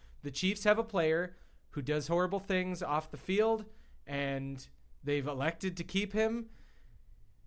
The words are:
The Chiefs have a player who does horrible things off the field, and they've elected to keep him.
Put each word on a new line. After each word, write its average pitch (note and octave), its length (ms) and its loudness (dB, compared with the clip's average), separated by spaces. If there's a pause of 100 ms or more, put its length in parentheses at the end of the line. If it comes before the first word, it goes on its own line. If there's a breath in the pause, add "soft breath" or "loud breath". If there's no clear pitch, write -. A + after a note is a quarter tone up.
(220 soft breath)
The C#3+ 80 -4
Chiefs F#3 340 0
have G#3 140 6
a A3+ 60 0
player F3 520 2 (340 soft breath)
who C#3+ 120 -4
does D3 260 0
horrible F3+ 320 2
things F#3 420 0
off D3+ 280 0
the - 80 -10
field, A3 480 2 (400 soft breath)
and C#3 600 -2 (380)
they've C#3+ 220 0
elected D#3 500 -2
to E3+ 80 -4
keep G3 300 0
him. A3+ 320 2 (1000 soft breath)